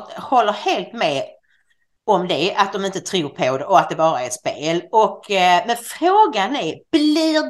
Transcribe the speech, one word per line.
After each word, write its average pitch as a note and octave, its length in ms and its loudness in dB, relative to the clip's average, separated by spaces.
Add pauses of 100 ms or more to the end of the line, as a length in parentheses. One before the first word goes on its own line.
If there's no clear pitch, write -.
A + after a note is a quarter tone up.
(160)
håller A3 380 0
helt G#3 400 -4
med D#3 300 -2 (800)
om F#3 220 2
det, F3 280 -2
att G3 180 0
de G3 120 -4
inte F#3 140 -6
tror D#3 300 -4
på C3+ 280 -2
det D3 80 -6
och F3 140 6
att D3 100 0
det E3+ 60 -6
bara D#3 260 0
är B2+ 60 -6
ett A#2+ 60 -8
spel. D#3+ 580 -4
Och, G#3 400 0
eh, F3+ 360 4
men A#3 100 0
frågan D4 800 2
är, E3+ 200 -4 (160)
blir D#4 580 2